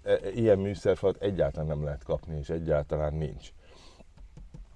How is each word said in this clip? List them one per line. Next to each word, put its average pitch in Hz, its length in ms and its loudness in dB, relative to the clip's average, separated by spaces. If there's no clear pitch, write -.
e, 101 80 2
e, 98 180 2
ilyen 104 300 6
műszerfalt 98 600 0
egyáltalán 78 460 0
nem 76 160 -2
lehet 73 200 -6
kapni, 78 340 -4
és 73 120 -8
egyáltalán 76 640 0
nincs. 78 380 -6